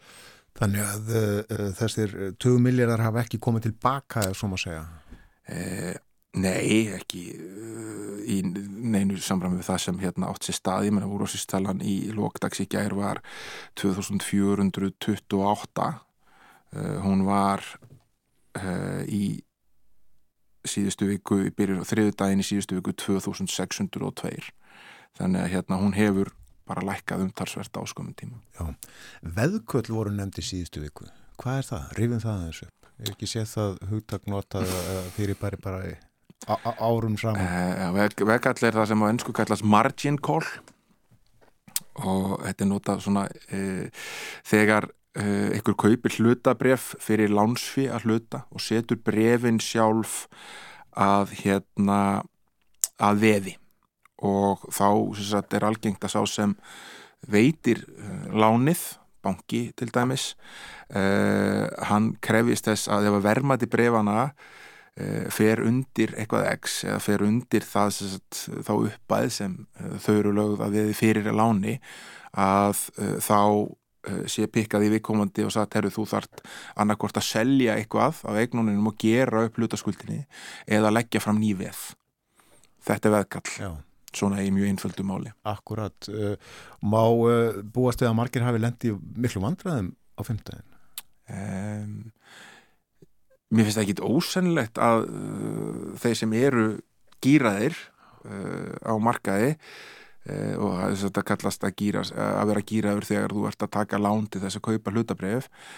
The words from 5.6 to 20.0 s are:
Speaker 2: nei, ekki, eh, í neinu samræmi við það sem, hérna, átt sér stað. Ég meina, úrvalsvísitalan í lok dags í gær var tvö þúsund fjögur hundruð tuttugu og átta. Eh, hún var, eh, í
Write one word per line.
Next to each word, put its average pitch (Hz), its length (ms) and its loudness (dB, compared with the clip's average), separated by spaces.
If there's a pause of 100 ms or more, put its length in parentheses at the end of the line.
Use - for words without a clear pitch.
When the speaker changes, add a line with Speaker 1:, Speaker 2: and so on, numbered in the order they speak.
Speaker 2:
nei, 98 600 2
ekki, 90 280 -10 (120)
eh, 104 840 -10 (160)
í 95 80 2
neinu 98 800 0
samræmi 90 380 0
við 90 100 -6
það 92 160 0
sem, 92 160 -4
hérna, 92 300 -4
átt - 160 -10
sér 90 100 -4
stað. 98 320 0
Ég 104 60 2
meina, 95 140 0
úrvalsvísitalan 98 760 -4
í 101 300 -2
lok 104 280 -4
dags - 200 -4
í - 60 -8
gær 101 280 -2
var 101 240 -4 (560)
tvö 98 200 2
þúsund 101 280 -4
fjögur 101 380 2
hundruð 98 360 0
tuttugu 101 460 0
og 202 140 2
átta. - 420 -6 (760)
Eh, 101 300 -6
hún 95 200 4
var, 98 380 2 (920)
eh, 95 520 -4
í 101 180 0 (1400)